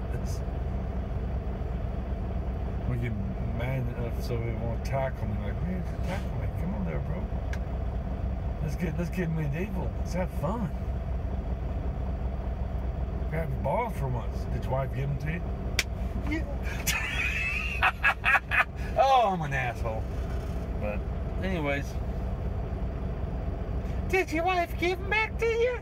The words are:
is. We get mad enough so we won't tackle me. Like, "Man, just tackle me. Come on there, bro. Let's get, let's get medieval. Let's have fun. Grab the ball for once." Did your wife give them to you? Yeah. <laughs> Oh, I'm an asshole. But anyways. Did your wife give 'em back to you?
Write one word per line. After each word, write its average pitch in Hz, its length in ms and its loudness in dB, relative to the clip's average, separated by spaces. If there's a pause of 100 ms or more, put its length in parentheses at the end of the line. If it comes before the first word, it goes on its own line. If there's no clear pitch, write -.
(220)
is. - 180 -2 (2500)
We 123 100 2
get 117 140 0 (460)
mad 127 240 0 (140)
enough 120 260 0
so 120 140 0
we 113 160 0
won't 117 320 0
tackle 131 420 0
me. 104 160 0
Like, 101 200 0
"Man, 180 280 0
just - 180 -2
tackle 190 220 0 (100)
me. - 60 2 (140)
Come 180 140 0
on 202 100 0
there, 156 160 0
bro. - 240 0 (1400)
Let's 151 140 0
get, 160 220 0
let's 170 120 0
get 170 200 0
medieval. 160 680 0
Let's - 160 -2
have 180 180 0
fun. 190 380 0 (2500)
Grab 160 180 0
the 131 140 0
ball 202 280 2
for 139 180 0
once." 117 440 -2
Did - 120 0
your 120 80 0
wife 131 220 2
give 135 140 0
them 143 100 0
to 151 140 -2
you? 170 100 -2 (880)
Yeah. 320 140 2 (2250)
<laughs> - 40 -8 (260)
Oh, 254 360 8
I'm 175 100 0
an 139 100 -2
asshole. 117 520 0 (760)
But 104 200 0 (420)
anyways. 147 420 0 (2250)
Did 370 220 2
your 330 140 2
wife 349 340 2
give 359 240 0
'em - 80 -2
back 427 280 0
to 453 80 2
you? 466 360 2